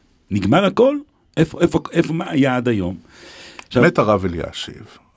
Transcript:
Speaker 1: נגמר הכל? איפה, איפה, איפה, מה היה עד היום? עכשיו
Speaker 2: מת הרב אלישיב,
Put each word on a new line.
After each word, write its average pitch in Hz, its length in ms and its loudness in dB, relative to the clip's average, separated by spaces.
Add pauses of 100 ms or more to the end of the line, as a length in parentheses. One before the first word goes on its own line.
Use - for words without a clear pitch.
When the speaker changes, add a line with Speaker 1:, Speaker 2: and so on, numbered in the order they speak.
(320)
Speaker 1:
נגמר 104 340 2
הכל? 254 320 2 (400)
איפה, - 240 -2
איפה, 170 180 2 (120)
איפה, 156 220 0
מה 170 160 -6
היה 135 260 0
עד 123 120 -4
היום? 95 280 -2 (720)
עכשיו 143 160 2
Speaker 2:
מת 170 160 2
הרב 104 260 2
אלישיב, 82 600 -10 (320)